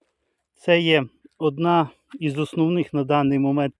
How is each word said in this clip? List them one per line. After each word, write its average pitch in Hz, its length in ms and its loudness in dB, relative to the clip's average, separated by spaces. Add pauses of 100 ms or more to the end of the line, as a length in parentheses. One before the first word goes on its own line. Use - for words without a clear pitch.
(540)
Це 170 260 2
є 160 260 2 (320)
одна 160 520 0 (300)
із 147 180 -6
основних 160 560 -2
на 143 100 0
даний 139 360 0
момент 143 400 -2